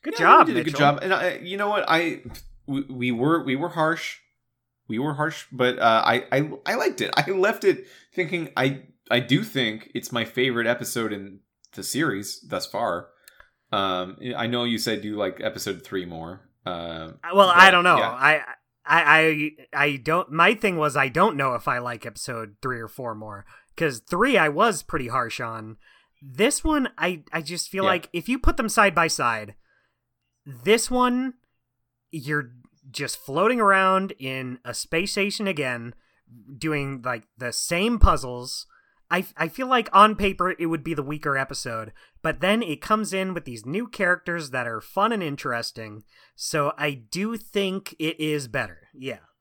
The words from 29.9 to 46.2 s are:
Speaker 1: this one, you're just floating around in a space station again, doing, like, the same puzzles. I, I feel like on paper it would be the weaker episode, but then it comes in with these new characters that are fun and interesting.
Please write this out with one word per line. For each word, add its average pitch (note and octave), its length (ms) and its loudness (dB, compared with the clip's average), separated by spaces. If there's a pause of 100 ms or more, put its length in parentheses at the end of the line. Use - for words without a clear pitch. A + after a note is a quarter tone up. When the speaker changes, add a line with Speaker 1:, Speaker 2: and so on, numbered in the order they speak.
Speaker 1:
this D3 460 0
one, B3 420 2 (800)
you're C#3+ 400 -4 (380)
just C3+ 280 -8
floating G3+ 420 0
around F#3+ 600 4
in C3 440 -8
a B2 100 -10
space F3+ 400 -4
station G3+ 340 -2
again, B2+ 460 -6 (640)
doing, C#3 460 -4
like, A#2+ 200 -6 (140)
the B2 140 -6
same G3+ 480 -2
puzzles. B2+ 680 2 (440)
I, F#3 140 -2 (120)
I D#3+ 120 -2
feel B3+ 180 -8
like B3 260 0
on G#3 220 8
paper F#3 420 -2
it E3+ 100 -4
would E3 160 -2
be E3 120 -4
the C#3+ 80 -4
weaker C#3+ 340 -4
episode, A#2 540 -6 (320)
but D#3 180 -2
then G#3+ 220 2
it - 180 -6
comes G#3+ 320 0
in F#3+ 220 -2
with E3 100 -8
these A#2 200 -12
new G3 220 -6
characters F3 640 -2
that B2 160 -4
are A2+ 140 -6
fun G#3 300 0
and G#3+ 100 -2
interesting. A#2 840 -8 (320)